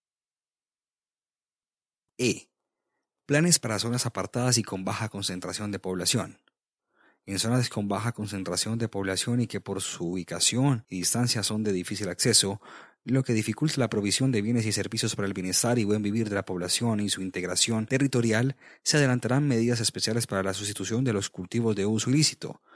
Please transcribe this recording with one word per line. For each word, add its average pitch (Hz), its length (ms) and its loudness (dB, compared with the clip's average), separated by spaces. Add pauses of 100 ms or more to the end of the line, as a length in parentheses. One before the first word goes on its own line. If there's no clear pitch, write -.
(2250)
E. 117 320 -2 (760)
Planes 156 320 4
para 110 180 -2
zonas 117 300 -2
apartadas 123 500 0
y 110 60 2
con 95 200 -6
baja 101 240 -2
concentración 98 640 -6
de 98 60 -4
población. 92 640 -2 (880)
En 98 100 -4
zonas 120 320 2
con 104 180 -4
baja 101 240 -2
concentración 101 680 -4
de 113 100 -2
población 98 500 -2
y 117 60 2
que 98 160 -6
por 95 200 -6
su 87 320 -4
ubicación 113 760 0
y 95 80 -8
distancia 113 460 0
son 110 200 -2
de 107 80 0
difícil 95 380 -4
acceso, 101 500 2 (460)
lo 131 180 2
que 123 100 0
dificulta 117 460 0
la 113 100 2
provisión 107 420 2
de 110 100 2
bienes 113 240 0
y 110 60 0
servicios 104 440 -2
para 101 120 -2
el 98 60 -4
bienestar 95 440 0
y 113 60 2
buen 104 180 2
vivir 104 260 0
de 101 80 -4
la 98 100 -2
población 101 540 0
y 104 100 0
su 92 120 -2
integración 92 640 -2
territorial, 127 720 2 (260)
se - 140 2
adelantarán 127 500 2
medidas 120 320 4
especiales 113 460 0
para 98 180 -2
la 95 120 -2
sustitución 101 480 -2
de 123 100 2
los 101 160 0
cultivos 110 460 0
de 98 100 0
uso 110 240 0
ilícito, 139 520 0 (140)